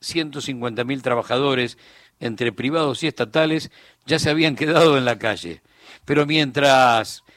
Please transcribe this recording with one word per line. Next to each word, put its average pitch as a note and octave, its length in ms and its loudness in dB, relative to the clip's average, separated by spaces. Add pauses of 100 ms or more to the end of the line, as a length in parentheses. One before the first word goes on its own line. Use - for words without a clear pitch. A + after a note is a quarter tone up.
ciento D3+ 400 -8
cincuenta A#2+ 420 -6
mil C3 200 -6
trabajadores, B2 720 -2 (420)
entre A#2 320 -4
privados C#3 520 -4
y D#3+ 40 -2
estatales, D#3 640 -2 (380)
ya D#3+ 100 2
se D#3 140 0
habían D#3 240 2
quedado D#3 420 4
en C3 80 0
la A#2 140 -2
calle. F2+ 420 -6 (420)
Pero D3 220 2
mientras C3+ 960 2 (120)